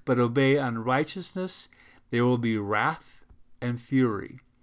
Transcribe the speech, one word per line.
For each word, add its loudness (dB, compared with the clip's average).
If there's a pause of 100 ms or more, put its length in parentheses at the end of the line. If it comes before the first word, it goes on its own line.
but 2
obey 4
unrighteousness, -2 (420)
there 2
will 4
be 0
wrath -2 (340)
and -4
fury." -2 (220)